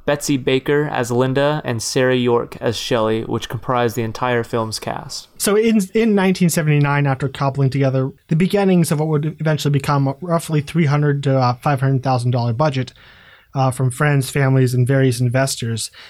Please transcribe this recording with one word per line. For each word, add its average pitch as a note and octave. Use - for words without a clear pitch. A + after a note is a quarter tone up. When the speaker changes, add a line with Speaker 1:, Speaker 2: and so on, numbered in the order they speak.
Speaker 1:
Betsy C#3+
Baker C#3
as A#2+
Linda, C3
and A#2+
Sarah B2+
York A#2+
as B2
Shelley, A2+
which -
comprised A#2+
the A#2+
entire A#2
film's A2+
cast. -
Speaker 2:
So G3+
in, A3
in A3
nineteen F#3
seventy-nine, C#3+
after C3+
cobbling C3+
together C3+
the D#3+
beginnings F#3
of D3+
what D#3
would D3+
eventually D3+
become C#3
a C3+
roughly E3
three D#3+
hundred C#3+
to, C3+
uh, B2
five C#3
hundred C3+
thousand B2+
dollar A#2+
budget, C3
uh, C3+
from B2+
friends, C#3+
families, C3
and B2
various C3+
investors, B2